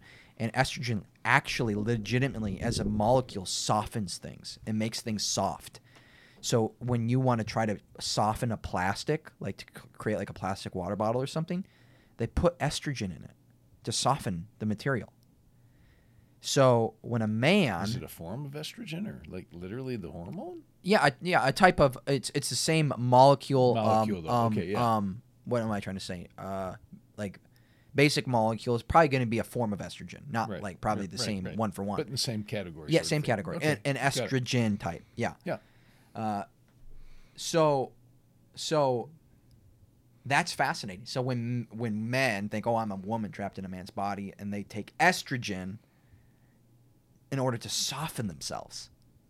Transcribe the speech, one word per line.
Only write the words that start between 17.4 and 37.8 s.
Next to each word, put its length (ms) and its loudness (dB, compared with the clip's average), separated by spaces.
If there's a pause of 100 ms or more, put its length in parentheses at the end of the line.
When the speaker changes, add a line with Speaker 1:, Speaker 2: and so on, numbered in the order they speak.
Speaker 2:
Is 140 -2
it 60 -8
a 40 -10
form 380 -10
of 80 -12
estrogen 540 -10
or, 200 -12
like, 240 -10
literally 460 -8
the 120 -8
hormone? 520 -10 (220)
Speaker 1:
Yeah, 240 6
a, 40 6 (100)
yeah, 240 4
a 60 4
type 300 6
of, 160 6 (100)
it's, 260 0
it's 160 -2
the 60 -4
same 420 2
molecule, 800 8
um, 80 2
Speaker 2:
Molecule, 360 4
though. 80 -6
Speaker 1:
um, 240 4
Speaker 2:
Okay, 180 0
yeah. 260 4
Speaker 1:
um, 240 -2 (220)
what 180 0
am 100 -2
I 100 -2
trying 160 -6
to 60 -8
say? 240 -8 (100)
Uh, 380 -6 (420)
like, 220 -6 (540)
basic 340 4
molecule 480 2
is 80 -2
probably 260 6
gonna 160 0
be 140 0
a 40 0
form 300 -2
of 60 -8
estrogen, 420 -12 (100)
not, 180 -2
Speaker 2:
Right, 140 -8
Speaker 1:
like, 160 -10
probably 240 -2
Speaker 2:
right, 80 -8
Speaker 1:
the 60 -12
Speaker 2:
right, 80 -4
Speaker 1:
same 180 -4
Speaker 2:
right. 140 -6
Speaker 1:
one 140 0
for 120 -6
one. 140 -4
Speaker 2:
But 80 -2
in 80 -12
the 40 -6
same 260 -2
category 460 -8
Speaker 1:
Yeah, 100 6
Speaker 2:
sort 20 -4
of 80 -6
Speaker 1:
same 140 0
Speaker 2:
thing. 40 -6
Speaker 1:
category. 300 -2
Speaker 2:
Okay, 140 0
Speaker 1:
An, 120 -2
an 120 0
Speaker 2:
got 220 0
it. 120 -2
Speaker 1:
estrogen 500 0
type, 240 -6 (140)
yeah. 160 -2 (100)
Speaker 2:
Yeah. 140 -4 (580)
Speaker 1:
Uh, 280 -4 (920)
so, 560 2 (640)